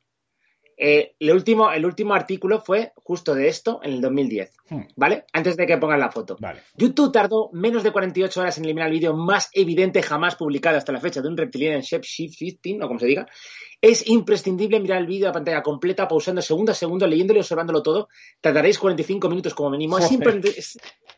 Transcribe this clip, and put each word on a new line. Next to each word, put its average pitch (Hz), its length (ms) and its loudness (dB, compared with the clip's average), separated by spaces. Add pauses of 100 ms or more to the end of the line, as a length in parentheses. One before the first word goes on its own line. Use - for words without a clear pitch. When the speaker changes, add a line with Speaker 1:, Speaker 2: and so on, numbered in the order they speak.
(800)
Speaker 1:
Eh, 147 380 2
el 156 140 2
último, 214 400 4
el 175 120 -2
último 202 280 -2
artículo 190 480 -2
fue 208 340 -2
justo 170 400 -4
de 135 140 2
esto, - 340 -4
en 147 80 -6
el 127 100 -4
dos 131 120 0
mil 135 160 0
diez, 104 240 -6 (180)
Speaker 2:
Hmm. 139 120 -10 (120)
Speaker 1:
¿vale? 151 380 0
Antes 165 240 -2
de 175 80 0
que 165 140 2
pongas 151 200 0
la 127 120 0
foto. - 280 -10
Speaker 2:
Vale. 104 220 -12 (160)
Speaker 1:
YouTube 262 340 2
tardó 214 420 2
menos 214 300 -2
de 208 80 2
cuarenta 190 280 -2
y 185 40 2
ocho 190 160 -4
horas 175 200 -2
en 160 60 -6
eliminar 160 220 -2
el 156 60 0
vídeo 160 220 0
más 175 360 0
evidente 185 520 2
jamás 165 320 -2
publicado 165 420 0
hasta 139 140 -4
la 127 100 -6
fecha 160 200 -4
de 135 60 -4
un 165 80 -6
reptiliano 151 400 -2
en 135 60 -2
Shapeshifting, 165 1040 -8
o 147 40 -6
como 120 120 -6
se 120 80 0
diga. 143 180 2 (560)
Es 226 260 6
imprescindible 208 720 2
mirar 190 200 0
el 175 80 -2
vídeo 190 200 0
a 180 40 0
pantalla 160 320 -2
completa, 175 440 -2
pausando 175 340 0
segundo 185 300 0
a - 40 -4
segundo, 180 320 0
leyéndolo 185 320 4
y - 20 6
observándolo 165 400 -2
todo. 160 260 0 (320)
Tardaréis 156 400 4
cuarenta 180 220 0
y - 40 -4
cinco 190 220 -2
minutos 175 280 -4
como 143 160 -2
mínimo. 156 260 -2
Es 175 80 4
Speaker 2:
Joder. 233 300 4
Speaker 1:
impre-, 202 200 0
es, - 220 -16 (400)